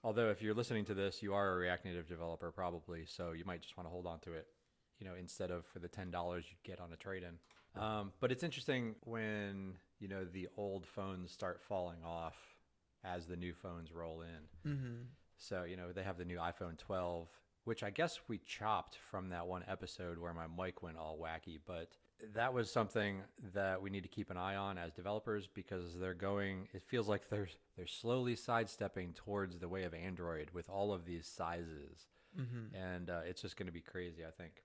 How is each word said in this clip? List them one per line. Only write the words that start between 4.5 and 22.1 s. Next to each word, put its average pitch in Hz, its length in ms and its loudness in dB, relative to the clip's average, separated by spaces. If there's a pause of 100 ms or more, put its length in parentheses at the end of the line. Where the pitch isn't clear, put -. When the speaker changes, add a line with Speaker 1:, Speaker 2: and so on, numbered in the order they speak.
Speaker 1:
you 98 80 -10
know, 92 120 -6
instead 90 320 -4
of 87 160 -2
for - 120 -12
the 87 100 -6
ten 92 220 -6
dollars 87 400 0
you'd - 180 -20
get 90 120 -8
on 85 120 -8
a 82 40 -10
trade-in. 90 420 -6 (420)
Um, 107 400 2
but 127 120 6
it's 123 100 2
interesting 127 640 2
when, 104 680 0 (240)
you 101 100 -6
know, 95 160 0
the 90 320 -4
old 98 300 0
phones 95 440 -2
start 90 320 -2
falling 87 420 0
off 82 320 -2 (680)
as 90 220 -2
the 87 100 -4
new 87 180 -2
phones 85 380 -8
roll 82 300 -4
in. 82 480 -8
Speaker 2:
Mm-hmm. 123 320 -2 (360)
Speaker 1:
So, 92 260 -2
you 90 120 -4
know, 90 160 -4
they 95 100 -2
have 95 160 0
the 90 60 -2
new 87 140 -2
iPhone 85 400 -2
twelve, 87 500 0 (360)
which 113 200 0
I 101 60 0
guess 160 280 2 (100)
we 107 100 -2
chopped - 580 0
from 95 340 -4
that 87 160 0
one 90 220 -2
episode 90 500 -4
where 85 160 -2
my 82 140 -4
mic 87 340 -2
went 82 160 -6
all 78 200 -4
wacky, 80 460 -4
but 82 280 -6 (420)